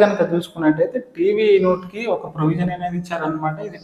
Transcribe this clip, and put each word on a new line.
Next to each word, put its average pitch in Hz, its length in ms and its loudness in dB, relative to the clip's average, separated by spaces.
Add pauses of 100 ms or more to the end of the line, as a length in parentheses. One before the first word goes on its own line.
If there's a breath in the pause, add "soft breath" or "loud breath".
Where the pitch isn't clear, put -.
కనుక 190 180 2 (120)
చూసుకున్నట్టయితే 165 640 0 (180)
టీవీ 208 380 2
యూనిట్‌కి 185 480 2 (140)
ఒక 165 100 -8 (100)
ప్రొవిజన్ 165 420 0
అనేది 180 240 -6
ఇచ్చారనమాట. 156 560 -4 (100)
ఇది 180 160 -14